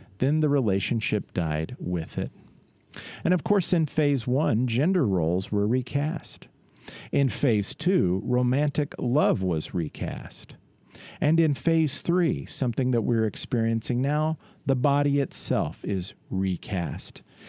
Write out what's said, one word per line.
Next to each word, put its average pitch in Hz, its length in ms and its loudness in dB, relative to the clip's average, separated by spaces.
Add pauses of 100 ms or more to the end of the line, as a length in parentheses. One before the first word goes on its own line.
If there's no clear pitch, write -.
(200)
then 147 200 2
the 151 100 2
relationship 110 840 0
died 80 460 -2
with 87 380 -4
it. 92 140 -4 (920)
And 170 100 2
of 180 100 0
course, 202 300 2
in 160 140 4
phase 143 400 2
one, 127 400 2
gender 147 380 2
roles 92 460 2
were 101 160 2
recast. 131 800 -4 (640)
In 139 180 4
phase 107 460 2
two, 104 480 2
romantic 127 760 0
love 139 420 2
was 85 320 0
recast. - 840 -6 (640)
And 160 220 4
in 156 120 4
phase 160 460 2
three, 165 460 0
something 127 460 -2
that 117 100 2
we're 117 240 2
experiencing 113 760 0
now, 151 360 0 (280)
the 135 120 2
body 143 420 2
itself 107 640 -2
is 95 300 -4 (160)
recast. 92 920 -2 (280)